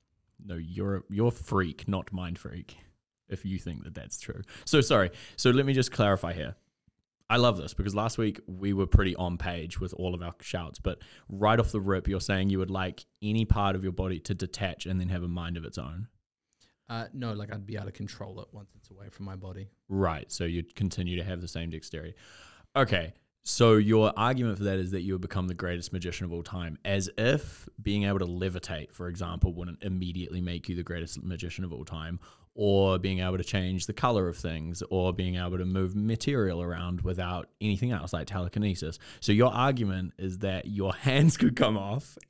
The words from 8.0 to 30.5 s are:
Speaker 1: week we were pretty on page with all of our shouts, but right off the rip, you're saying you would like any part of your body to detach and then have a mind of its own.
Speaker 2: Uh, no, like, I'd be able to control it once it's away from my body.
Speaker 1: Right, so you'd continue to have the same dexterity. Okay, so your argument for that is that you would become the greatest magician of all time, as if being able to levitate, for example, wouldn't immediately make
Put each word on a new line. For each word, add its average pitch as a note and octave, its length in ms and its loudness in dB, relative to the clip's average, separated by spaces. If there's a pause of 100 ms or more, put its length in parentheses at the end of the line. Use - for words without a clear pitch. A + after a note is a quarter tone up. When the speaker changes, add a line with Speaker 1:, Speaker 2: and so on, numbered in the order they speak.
Speaker 1:
week G#2+ 300 0
we G2 260 -2
were F#2+ 140 2
pretty F#2+ 280 8
on F2 220 -2
page E2+ 420 -6
with F#2 140 -6
all F2+ 220 -4
of F2 80 -8
our E2+ 180 -8
shouts, - 380 -8
but F#2 200 -2 (300)
right G#2+ 300 4
off G#2 120 4
the G#2+ 100 0
rip, F#2+ 260 2
you're G2 120 0
saying F#2+ 300 2
you F#2+ 80 4
would F#2+ 140 0
like F#2 340 -4 (160)
any G#2+ 240 2
part G2+ 300 4
of F#2+ 80 -2
your F#2+ 80 0
body F#2 300 -2
to G2+ 120 -4
detach F2+ 540 -4
and F#2 120 0
then F#2 100 0
have F2 120 -2
a F2 60 -4
mind E2+ 280 -4
of D#2+ 80 -8
its - 140 -10
own. E2 300 -8 (840)
Speaker 2:
Uh, A2+ 240 -6
no, A#2+ 200 -6
like, G#2 200 -8
I'd G2+ 140 -10
be G#2+ 80 -8
able G#2 100 -6
to G2+ 60 -8
control G2 500 -12
it - 100 -16
once G2+ 240 -20
it's - 140 -20
away G2 220 -18
from - 160 -14
my F#2+ 80 -10
body. F#2+ 340 -12 (200)
Speaker 1:
Right, F#2 420 2
so - 140 -2
you'd E2+ 300 -2
continue F2 420 0
to E2+ 60 -4
have F2+ 160 -4
the F2+ 80 -8
same E2+ 220 -6
dexterity. D#2+ 460 -10 (600)
Okay, F#2+ 380 2 (300)
so A#2 320 8
your G#2+ 420 6
argument A#2 400 2
for G2+ 60 -4
that F#2+ 160 0
is F2+ 120 -2
that F#2+ 100 -2
you F#2+ 120 -2
would F2+ 80 -2
become F#2 260 -2
the F#2 60 -4
greatest F2 400 -6
magician F2+ 320 -6
of E2+ 80 -6
all E2+ 80 -6
time, E2+ 420 -8
as G2 320 0
if C#3 540 0 (100)
being G2+ 260 0
able G2 120 2
to F#2 80 0
levitate, F2+ 680 -6
for F2 160 -10
example, F2+ 460 0
wouldn't F2 300 -10
immediately F2+ 580 -4
make F2 260 -6